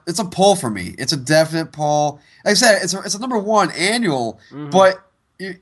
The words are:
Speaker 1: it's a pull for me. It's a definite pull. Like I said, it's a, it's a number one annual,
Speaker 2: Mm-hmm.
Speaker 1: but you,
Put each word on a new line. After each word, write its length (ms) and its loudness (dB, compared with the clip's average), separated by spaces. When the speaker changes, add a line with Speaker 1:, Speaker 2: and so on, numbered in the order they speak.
Speaker 1:
it's 120 -6
a 80 -2
pull 300 4
for 120 -4
me. 300 -8
It's 140 -4
a 40 -2
definite 560 0
pull. 480 -2
Like 80 2
I 20 0
said, 280 4
it's 100 -4
a, 80 -6
it's 140 -8
a 60 -10
number 180 -4
one 320 2
annual, 680 -2
Speaker 2:
Mm-hmm. 180 -14
Speaker 1:
but 320 4
you, 240 -10